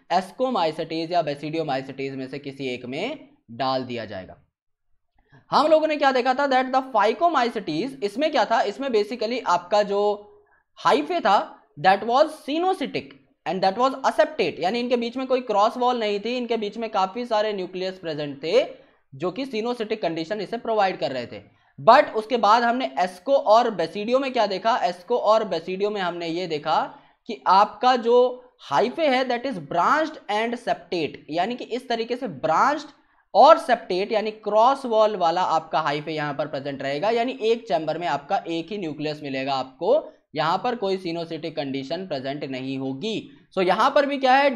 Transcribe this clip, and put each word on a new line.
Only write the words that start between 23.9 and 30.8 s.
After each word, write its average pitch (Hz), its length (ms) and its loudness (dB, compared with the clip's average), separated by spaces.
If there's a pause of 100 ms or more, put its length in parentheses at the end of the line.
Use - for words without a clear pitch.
में 269 140 -4
क्या 226 140 2
देखा? 214 300 0
एस्को - 420 -2
और 214 260 4
बेसिडियो 185 460 -4
में 208 100 -6
हमने 170 280 -4
ये 175 180 -4
देखा 156 340 0 (480)
कि - 180 -8
आपका 214 500 4
जो 247 460 4 (260)
हाइफे 277 400 0
है 262 200 2
that 240 180 -2
is 240 120 -6 (140)
branched 269 480 0 (120)
and 233 260 -2
septate, 170 580 -4 (140)